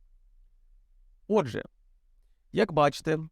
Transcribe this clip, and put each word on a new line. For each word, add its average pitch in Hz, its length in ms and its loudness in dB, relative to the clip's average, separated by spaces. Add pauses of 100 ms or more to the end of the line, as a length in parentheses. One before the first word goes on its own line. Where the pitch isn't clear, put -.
(1300)
Отже, 170 360 0 (880)
як 202 200 0
бачите, 151 480 0 (120)